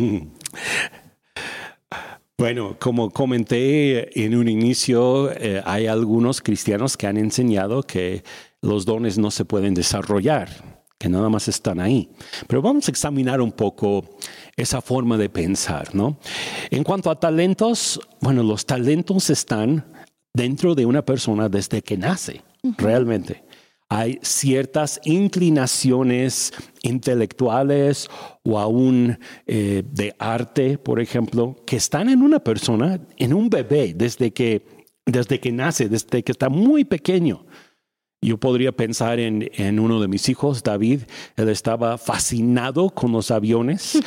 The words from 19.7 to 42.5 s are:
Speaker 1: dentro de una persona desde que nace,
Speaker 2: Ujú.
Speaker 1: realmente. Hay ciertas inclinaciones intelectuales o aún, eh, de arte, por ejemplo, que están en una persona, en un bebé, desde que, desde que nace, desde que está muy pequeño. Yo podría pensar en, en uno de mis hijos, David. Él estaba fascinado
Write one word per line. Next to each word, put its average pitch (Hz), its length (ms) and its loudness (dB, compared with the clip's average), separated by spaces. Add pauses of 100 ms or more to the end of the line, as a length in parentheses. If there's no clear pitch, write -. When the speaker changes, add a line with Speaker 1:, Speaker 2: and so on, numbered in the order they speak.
Speaker 1:
dentro 143 420 0
de 127 100 2
una 135 200 2
persona 110 420 0
desde 101 340 -2
que - 140 -6
nace, 127 460 -4 (220)
Speaker 2:
Ujú. 247 160 -2
Speaker 1:
realmente. 113 640 0 (420)
Hay 113 360 -2
ciertas 139 800 -2
inclinaciones 131 1500 2 (300)
intelectuales 127 1300 0 (340)
o 110 160 0
aún, 120 600 2 (260)
eh, 101 440 0
de 104 280 -4
arte, 120 640 -2
por 120 200 -2
ejemplo, 120 560 -2 (120)
que 135 80 -2
están 151 340 0
en 262 140 6
una 285 160 6
persona, 123 600 0 (180)
en 123 180 0
un 220 120 2
bebé, 135 480 0
desde 117 380 -2
que, 113 320 0 (400)
desde 123 340 0
que 123 120 -4
nace, 127 360 0
desde 113 360 0
que - 80 -2
está 131 180 -2
muy 247 340 4
pequeño. 170 640 0 (800)
Yo 113 160 0
podría 127 320 2
pensar 117 480 -2
en, 110 340 -2
en 101 260 0
uno 113 220 2
de 101 60 0
mis 98 220 -2
hijos, 131 340 0
David. 110 380 2 (360)
Él 110 120 2
estaba 113 500 0
fascinado 123 880 0